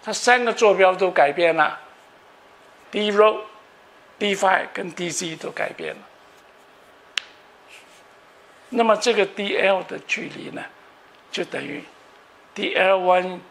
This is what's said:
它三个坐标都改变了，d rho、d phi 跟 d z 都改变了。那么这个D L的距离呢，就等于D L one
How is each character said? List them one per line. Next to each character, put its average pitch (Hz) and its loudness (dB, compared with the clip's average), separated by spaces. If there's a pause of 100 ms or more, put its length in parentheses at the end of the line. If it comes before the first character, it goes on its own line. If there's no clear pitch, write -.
它 214 -8
三 247 2
个 226 0
坐 214 4
标 185 6
都 185 0
改 147 4
变 165 2
了， 151 0 (1080)
d 208 -2
rho、 214 4 (800)
d 208 -2
phi 190 0
跟 185 -10
d 175 -8
z 160 -8
都 160 -12
改 - -8
变 160 -10
了。 208 -20 (2750)
那 233 2
么 220 6
这 226 0
个 196 2
D 202 -6
L 190 2
的 - -14
距 - -8
离 - -14
呢， - -14 (680)
就 180 -8
等 143 -10
于 143 -12 (720)
D 202 -6
L 190 2
one 180 0 (100)